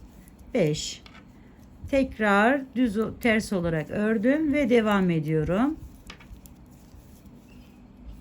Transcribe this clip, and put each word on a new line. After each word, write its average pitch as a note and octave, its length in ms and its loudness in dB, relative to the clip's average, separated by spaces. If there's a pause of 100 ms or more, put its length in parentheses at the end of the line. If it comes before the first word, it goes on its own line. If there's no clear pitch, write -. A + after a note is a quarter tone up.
(540)
beş. D3+ 480 -2 (880)
Tekrar B3+ 720 2 (140)
düz A3+ 220 0
o-, A3 220 -4
ters A3 340 0
olarak E3 380 -2
ördüm A#3+ 640 0
ve C#4+ 160 0
devam G#3 400 4
ediyorum. D#3+ 680 0 (2500)